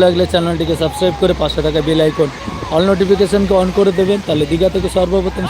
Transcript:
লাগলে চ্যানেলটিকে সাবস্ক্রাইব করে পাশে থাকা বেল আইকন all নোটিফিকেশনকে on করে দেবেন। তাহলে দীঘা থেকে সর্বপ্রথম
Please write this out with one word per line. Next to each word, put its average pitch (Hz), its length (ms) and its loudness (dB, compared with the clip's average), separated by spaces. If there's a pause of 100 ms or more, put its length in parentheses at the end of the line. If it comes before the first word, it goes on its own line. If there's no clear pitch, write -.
লাগলে 180 280 2
চ্যানেলটিকে 170 500 -2
সাবস্ক্রাইব 160 380 -2
করে 180 220 2
পাশে 151 240 -2
থাকা 156 220 0
বেল 160 160 2
আইকন 151 260 0 (440)
all 170 160 2
নোটিফিকেশনকে 196 720 2
on 185 60 0 (100)
করে 196 200 4
দেবেন। 196 280 2
তাহলে 151 240 0
দীঘা 170 240 2
থেকে 185 220 -2
সর্বপ্রথম 185 540 0